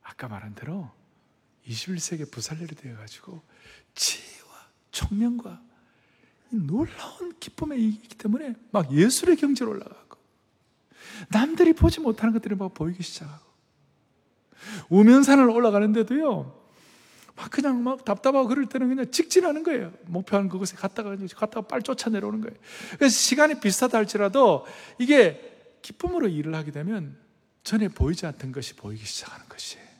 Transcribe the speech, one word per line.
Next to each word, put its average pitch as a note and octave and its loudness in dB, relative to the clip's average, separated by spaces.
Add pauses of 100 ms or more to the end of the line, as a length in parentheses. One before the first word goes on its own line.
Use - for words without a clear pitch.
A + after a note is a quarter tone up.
아까 - -16
말한 G#2 -14
대로 D3 -12 (760)
이십일 B2 -8
세기 D#3 -8
부살렐이 D#3 -12
되어가지고 C3 -18 (520)
지혜와 - -8 (220)
총명과 A3 -4 (880)
이 A#3+ -4
놀라운 A#3 -6
기쁨에 D4+ -8
이기기 A3 -2
때문에 B3 -4 (160)
막 D#3+ -2
예술의 B3+ 4
경지로 B3+ -2
올라가고, - -14 (1120)
남들이 D#4+ 4
보지 E4 4
못하는 A3+ -2
것들이 G#3+ -4
막 F#3+ -8
보이기 F3 -8
시작하고, D3+ -16 (1500)
우면산을 B3+ 10
올라가는데도요, G#3+ 0 (720)
막 - -16
그냥 C4+ -2
막 C4 -4
답답하고 C4 2
그럴 C4 0
때는 B3+ -2
그냥 C4 -4
직진하는 E4 2
거예요. G3 -4 (120)
목표한 F#3+ -2
그곳에 F#3 -6
갔다가, G3+ -8 (180)
갔다가 G#3+ -6
빨리 B3 -6
쫓아 - -6
내려오는 G#3 -4
거예요. A3 -12 (420)
그래서 C4+ 4
시간이 D4 2
비슷하다 A#3 0
할지라도 G3+ 4 (340)
이게 B3 2
기쁨으로 F4 -4
일을 D#3 -4
하게 D3+ -8
되면 D3+ -8 (460)
전에 A2 0
보이지 E3 -2
않던 C3 -10
것이 C3 -12
보이기 G#2+ -14
시작하는 - -14
것이에요. - -16 (160)